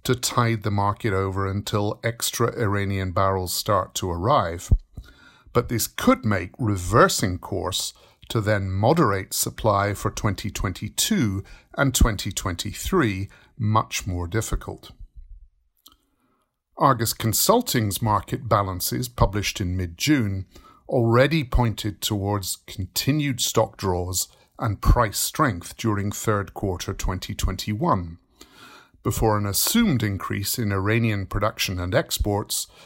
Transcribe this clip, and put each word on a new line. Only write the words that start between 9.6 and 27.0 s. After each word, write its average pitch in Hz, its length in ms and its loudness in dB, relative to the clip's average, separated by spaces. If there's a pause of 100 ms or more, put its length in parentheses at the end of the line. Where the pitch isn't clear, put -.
for 101 160 -4
twenty 101 400 -4
twenty-two 104 920 -2 (340)
and 135 160 2
twenty 104 380 2
twenty-three 101 960 -2 (300)
much 107 500 0
more 87 200 -4
difficult. - 640 -4 (1900)
Argus 123 340 4
Consulting's 113 920 2
market 107 460 0
balances, 104 600 0
published 101 500 0
in 90 160 -2
mid-June, 98 720 0 (420)
already 131 560 4
pointed 113 560 0
towards 101 640 -2
continued 135 760 -2
stock - 340 0
draws 90 540 -2 (280)
and 104 240 -4
price 113 380 4
strength 107 560 -2
during 101 380 -2
third 101 400 -2
quarter 95 400 -4
twenty 98 420 -4